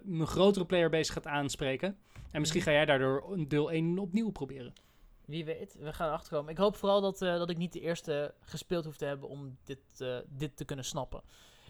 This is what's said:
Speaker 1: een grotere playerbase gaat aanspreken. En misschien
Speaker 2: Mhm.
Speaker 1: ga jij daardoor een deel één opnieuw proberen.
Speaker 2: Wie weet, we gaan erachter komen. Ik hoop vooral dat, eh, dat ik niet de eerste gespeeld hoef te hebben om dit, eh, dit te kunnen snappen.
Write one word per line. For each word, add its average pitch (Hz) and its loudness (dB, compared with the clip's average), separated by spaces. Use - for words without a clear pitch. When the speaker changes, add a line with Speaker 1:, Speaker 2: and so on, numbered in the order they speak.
Speaker 1:
een 160 0
grotere 190 6
playerbase 160 4
gaat - -6
aanspreken. 143 -2
En 156 -2
misschien 160 2
Speaker 2:
Mhm. 175 2
Speaker 1:
ga 151 8
jij 156 8
daardoor 135 4
een 160 -2
deel 147 2
één 165 0
opnieuw 202 0
proberen. 135 -8
Speaker 2:
Wie 156 -6
weet, 160 -8
we 147 -8
gaan 165 -2
erachter 160 -6
komen. 151 -4
Ik 156 -8
hoop 202 4
vooral 202 4
dat, 190 0
eh, 175 2
dat 170 0
ik 170 -2
niet 170 -4
de - -8
eerste 151 -2
gespeeld 165 -4
hoef 151 -12
te - -6
hebben 143 -4
om 135 -12
dit, 135 -10
eh, 127 -4
dit 143 -6
te 151 -8
kunnen 139 -6
snappen. - -6